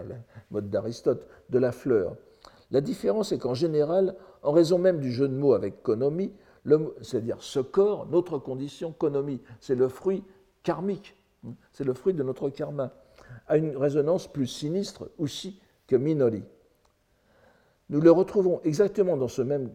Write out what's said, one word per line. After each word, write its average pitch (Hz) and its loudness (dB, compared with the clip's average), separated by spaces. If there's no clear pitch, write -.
le - -12
mode 104 -6
d'Aristote, 110 -2
de 127 2
la 123 2
fleur. 107 0
La 131 2
différence 208 -2
est 143 -2
qu'en 123 -4
général, 160 2
en 147 0
raison 170 6
même 180 4
du 127 -2
jeu 135 0
de 131 -4
mots 139 4
avec 98 0
Konomi, 143 0
le, 147 2
c'est-à-dire 113 -6
ce - -6
corps, 190 0
notre 165 -2
condition, 139 -10
Konomi, 139 -2
c'est - -2
le 127 2
fruit 190 -2
karmique, 175 -4
c'est - -8
le 131 0
fruit 185 0
de 147 -2
notre 131 -4
karma, 143 -6
a 151 6
une 156 -2
résonance 143 0
plus 139 -4
sinistre, 165 -6
ushi, - -8
que 127 2
minori. 127 2
Nous 147 0
le 165 10
retrouvons 185 4
exactement 180 2
dans 127 0
ce - -4
même, 135 -2